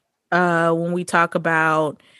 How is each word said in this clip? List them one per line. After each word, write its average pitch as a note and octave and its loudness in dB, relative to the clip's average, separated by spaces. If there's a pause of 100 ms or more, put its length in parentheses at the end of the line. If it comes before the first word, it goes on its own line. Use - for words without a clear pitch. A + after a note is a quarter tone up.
(320)
uh, E3+ 2
when E3+ -2
we F3+ -4
talk E3+ 0
about D#3+ 0 (180)